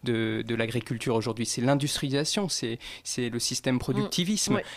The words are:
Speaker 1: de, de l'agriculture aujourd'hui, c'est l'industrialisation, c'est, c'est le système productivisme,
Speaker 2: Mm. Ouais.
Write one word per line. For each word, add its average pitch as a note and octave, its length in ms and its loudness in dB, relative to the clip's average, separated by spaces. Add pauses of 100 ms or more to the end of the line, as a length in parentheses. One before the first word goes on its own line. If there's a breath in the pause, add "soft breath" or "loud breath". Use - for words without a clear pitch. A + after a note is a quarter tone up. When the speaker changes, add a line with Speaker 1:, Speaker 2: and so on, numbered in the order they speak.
Speaker 1:
de, A2+ 420 2
de A#2 80 0
l'agriculture A#2 600 0
aujourd'hui, A2+ 320 0
c'est - 160 -2
l'industrialisation, C#3+ 880 2
c'est, A#2 280 -2 (260 loud breath)
c'est A#2+ 260 -2
le A#2 80 -2
système B2+ 400 0
productivisme, G3 760 0
Speaker 2:
Mm. G#3 40 4
Ouais. F#3 80 -2 (120)